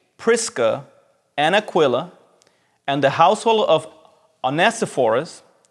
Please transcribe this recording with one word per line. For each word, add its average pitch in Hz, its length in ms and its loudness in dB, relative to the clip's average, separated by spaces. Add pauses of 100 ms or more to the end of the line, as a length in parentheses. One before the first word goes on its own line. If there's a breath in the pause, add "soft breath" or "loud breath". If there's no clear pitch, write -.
(180)
Prisca 139 680 -2 (520)
and 156 180 0
Aquila 170 560 0 (760)
and 139 140 -4
the 135 100 2
household 208 560 2
of 156 200 2 (560)
Onesiphorus. 151 960 -2 (300)